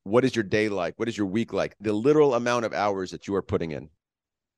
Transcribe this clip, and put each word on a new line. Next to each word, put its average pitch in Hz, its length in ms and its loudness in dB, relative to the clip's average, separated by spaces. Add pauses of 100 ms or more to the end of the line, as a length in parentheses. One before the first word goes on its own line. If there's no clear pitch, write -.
What 117 240 2
is 127 100 0
your 117 60 0
day 107 260 0
like? 90 300 -4
What 113 100 -2
is 107 80 -6
your 101 120 -2
week 95 260 -4
like? 85 260 -2
The 104 140 -2
literal 143 400 4
amount 120 320 0
of 107 80 -4
hours 95 380 -2
that 82 160 -12
you 98 80 -2
are 92 80 0
putting 82 260 -2
in. 71 220 -10 (680)